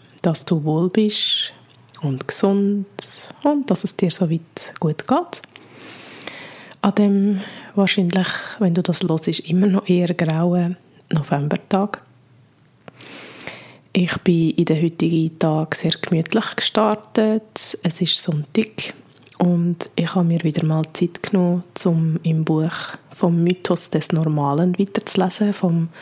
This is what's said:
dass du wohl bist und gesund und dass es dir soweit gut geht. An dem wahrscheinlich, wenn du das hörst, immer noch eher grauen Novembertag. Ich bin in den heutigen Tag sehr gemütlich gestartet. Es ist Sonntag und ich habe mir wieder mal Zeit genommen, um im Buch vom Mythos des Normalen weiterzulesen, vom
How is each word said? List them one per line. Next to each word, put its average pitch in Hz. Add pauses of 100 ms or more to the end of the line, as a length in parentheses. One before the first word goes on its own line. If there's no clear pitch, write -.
(220)
dass 160
du 160
wohl 160
bist - (500)
und 135
gesund 202 (580)
und 294
dass 180
es -
dir 175
soweit -
gut 151
geht. 339 (1400)
An 202
dem 202 (340)
wahrscheinlich, 185 (320)
wenn 180
du 170
das 175
hörst, 165
immer 175
noch 190
eher 175
grauen 175 (340)
Novembertag. 160 (1900)
Ich 180
bin 165
in 175
den 160
heutigen 165
Tag 156
sehr 160
gemütlich -
gestartet. 220
Es -
ist -
Sonntag - (480)
und 175
ich 170
habe 180
mir 165
wieder 160
mal 156 (100)
Zeit -
genommen, 180 (200)
um 160
im 160
Buch 160 (160)
vom 170
Mythos 180
des -
Normalen 156
weiterzulesen, 196
vom 165 (120)